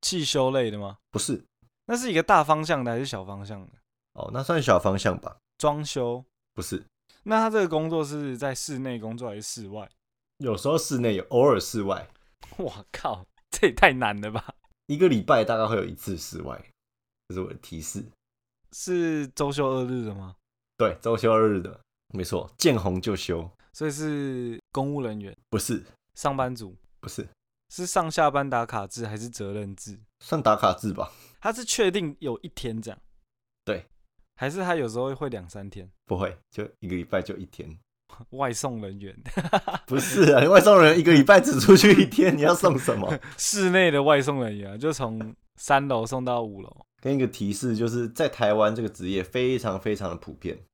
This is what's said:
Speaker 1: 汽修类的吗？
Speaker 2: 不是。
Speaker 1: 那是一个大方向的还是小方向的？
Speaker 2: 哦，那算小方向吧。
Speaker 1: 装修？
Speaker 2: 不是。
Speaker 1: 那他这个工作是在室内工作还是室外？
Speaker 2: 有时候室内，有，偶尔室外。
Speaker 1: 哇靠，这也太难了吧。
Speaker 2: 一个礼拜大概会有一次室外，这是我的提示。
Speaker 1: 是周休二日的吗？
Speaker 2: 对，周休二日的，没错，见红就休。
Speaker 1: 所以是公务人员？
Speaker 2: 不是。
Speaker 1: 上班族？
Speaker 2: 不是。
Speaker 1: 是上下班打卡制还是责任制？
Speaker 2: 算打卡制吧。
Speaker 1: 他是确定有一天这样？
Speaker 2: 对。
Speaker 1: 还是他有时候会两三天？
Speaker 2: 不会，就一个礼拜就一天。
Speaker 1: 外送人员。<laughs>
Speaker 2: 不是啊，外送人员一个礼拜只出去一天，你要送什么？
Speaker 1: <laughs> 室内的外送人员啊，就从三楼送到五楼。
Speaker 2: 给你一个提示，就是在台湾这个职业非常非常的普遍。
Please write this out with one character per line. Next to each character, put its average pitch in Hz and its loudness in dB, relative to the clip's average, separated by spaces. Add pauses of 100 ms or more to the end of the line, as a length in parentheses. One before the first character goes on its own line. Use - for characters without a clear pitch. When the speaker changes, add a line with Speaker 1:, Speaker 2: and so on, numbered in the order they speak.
Speaker 1:
汽 170 -4
修 131 2
类 127 0
的 104 -10
吗？ 101 -12 (140)
Speaker 2:
不 - -6
是。 - -4 (420)
Speaker 1:
那 233 -4
是 247 -4
一 190 -2
个 160 4
大 180 6
方 156 2
向 151 -2
的 120 -4
还 117 -2
是 131 -4
小 113 -8
方 98 -12
向 101 -14
的？ 92 -20 (460)
Speaker 2:
哦， - -12
那 131 -6
算 160 0
小 104 6
方 95 0
向 95 -2
吧。 - -16 (220)
Speaker 1:
装 147 -2
修？ 123 -6 (300)
Speaker 2:
不 - -10
是。 - -8 (420)
Speaker 1:
那 220 0
他 220 -2
这 220 0
个 190 2
工 160 -2
作 160 -2
是 143 -8
在 139 -6
室 139 -10
内 127 -6
工 110 -10
作 123 -10
还 104 -10
是 104 -14
室 104 -12
外？ 101 -14 (520)
Speaker 2:
有 120 -2
时 92 -6
候 156 0
室 151 -4
内， 117 0
有， 90 -6
偶 123 2
尔 131 4
室 107 -6
外。 92 -6 (500)
Speaker 1:
哇 170 -8 (180)
靠， 101 -10 (240)
这 - 0
也 170 4
太 175 6
难 113 -4
了 104 -10
吧。 113 -10 (320)
Speaker 2:
一 143 -4
个 180 4
礼 123 2
拜 117 2
大 117 -2
概 110 0
会 110 0
有 92 -2
一 90 -10
次 - -10
室 82 -12
外， 71 -12 (680)
这 90 -14
是 92 -6
我 - -10
的 - -14
提 - -14
示。 101 -12 (680)
Speaker 1:
是 165 -4
周 143 -4
休 139 -2
二 131 -2
日 123 -6
的 104 -10
吗？ 95 -16 (420)
Speaker 2:
对， 101 0
周 117 0
休 113 2
二 110 6
日 101 2
的， 87 -12 (360)
没 92 -6
错， - -6
见 139 2
红 92 -2
就 101 -4
休。 87 -6 (240)
Speaker 1:
所 156 -8
以 156 -4
是 139 -6 (140)
公 139 -4
务 143 -6
人 107 -8
员？ 98 -14 (140)
Speaker 2:
不 110 -2
是。 - -4 (300)
Speaker 1:
上 139 -4
班 127 -4
族？ 104 -16 (240)
Speaker 2:
不 - -14
是。 - -12 (440)
Speaker 1:
是 180 -10
上 175 -2
下 156 2
班 139 -2
打 123 -2
卡 107 -8
制 117 -12
还 107 -10
是 113 -10
责 104 -10
任 101 -10
制？ 101 -18 (220)
Speaker 2:
算 - -6
打 110 4
卡 98 2
制 98 -4
吧。 - -8 (280)
Speaker 1:
他 220 -4
是 233 -10
确 214 2
定 175 -4
有 123 -6
一 175 -14
天 113 -8
这 113 -12
样？ - -16 (640)
Speaker 2:
对。 92 -6 (520)
Speaker 1:
还 131 -4
是 170 -8
他 180 -2
有 135 -2
时 110 -6
候 135 -4
会 143 -6
两 101 -10
三 98 -14
天？ 95 -18 (160)
Speaker 2:
不 101 -4
会， 92 -6 (120)
就 104 -10 (140)
一 95 -12
个 87 -4
礼 87 -4
拜 95 -2
就 - -10
一 92 -12
天。 80 -18 (540)
Speaker 1:
外 131 -4
送 117 -6
人 98 -12
员。 98 -16 (340)
<laughs> - -2
Speaker 2:
不 139 0
是 147 6
啊， 139 8
外 190 10
送 196 10
人 156 10
员 170 4
一 170 2
个 165 6
礼 262 10
拜 202 10
只 254 0
出 190 10
去 190 10
一 - 6
天， 185 2
你 147 0
要 165 6
送 165 2
什 - -2
么？ 120 -2
Speaker 1:
<laughs> - -18
室 196 0
内 180 6
的 143 2
外 143 6
送 139 -2
人 107 -6
员 101 -12
啊， 104 -12
就 151 -2
从 110 -8 (220)
三 139 2
楼 117 0
送 127 -6
到 123 -2
五 101 -10
楼。 - -20 (240)
Speaker 2:
给 131 -4
你 143 2
一 135 0
个 127 2
提 101 -4
示， 113 -4
就 117 0
是 117 -4
在 143 -2
台 107 2
湾 107 2
这 117 -6
个 110 -4
职 90 -10
业 95 -2
非 127 -2
常 98 -4
非 107 -4
常 92 -6
的 85 -10
普 - -16
遍。 78 -10 (160)